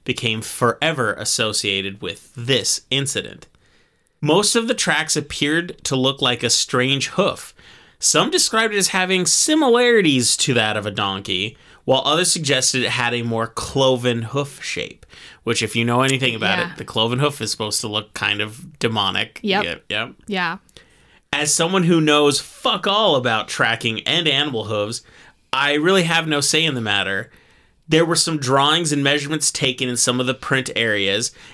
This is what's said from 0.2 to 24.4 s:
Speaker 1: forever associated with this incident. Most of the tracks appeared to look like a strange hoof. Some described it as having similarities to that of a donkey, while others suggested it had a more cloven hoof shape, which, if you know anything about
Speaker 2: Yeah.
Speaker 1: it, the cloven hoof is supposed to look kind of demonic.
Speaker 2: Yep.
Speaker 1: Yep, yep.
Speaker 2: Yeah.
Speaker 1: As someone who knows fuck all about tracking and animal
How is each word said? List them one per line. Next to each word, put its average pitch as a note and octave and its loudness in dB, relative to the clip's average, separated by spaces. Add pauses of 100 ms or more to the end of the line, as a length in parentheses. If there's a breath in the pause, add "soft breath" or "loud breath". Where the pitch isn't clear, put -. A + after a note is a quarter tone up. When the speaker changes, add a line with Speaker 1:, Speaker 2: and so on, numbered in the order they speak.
Speaker 1:
forever B2 0
associated G2 -2
with - -12
this A#2+ -2
incident. C3 -4 (760)
Most F#3+ 2
of A3+ 0
the C4 0
tracks D#3 0
appeared D3+ -4
to C3+ -2
look C3+ 0
like B2 0
a A#2 0
strange C3 0
hoof. - -2 (440 loud breath)
Some F#3 2
described A3+ 0
it G3+ 0
as F#3+ 0
having F#3 0
similarities A#3+ 4
to C3+ 0
that G#2+ 2
of G#2 -4
a G#2+ -4
donkey, G2 -4 (280 soft breath)
while C3 2
others E3+ 2
suggested C3 0
it A2+ -2
had A#2+ 0
a A#2+ -2
more A2+ -2
cloven B2 0
hoof C#3 -6
shape, - -10 (380 loud breath)
which, A#2 0
if A2 -4
you A#2 2
know A#2+ 2
anything C3 0
about G#2 0
Speaker 2:
Yeah. - -4
Speaker 1:
it, - -14
the - -10
cloven A#2 -2
hoof C#3+ -2
is G#2+ -4
supposed G#2+ -4
to A2+ -8
look G#2 -6
kind G#2 -2
of G#2+ -10
demonic. G#2 -2
Speaker 2:
Yep. G3+ 0
Speaker 1:
Yep, E2+ -8
yep. A2 -6 (140)
Speaker 2:
Yeah. F#3 -4 (760 soft breath)
Speaker 1:
As D3+ 0
someone F3 2
who E3+ 6
knows D3 4
fuck - -4
all G3+ 2
about A#2+ 0
tracking A2+ -2
and D#3+ 0
animal C3+ 0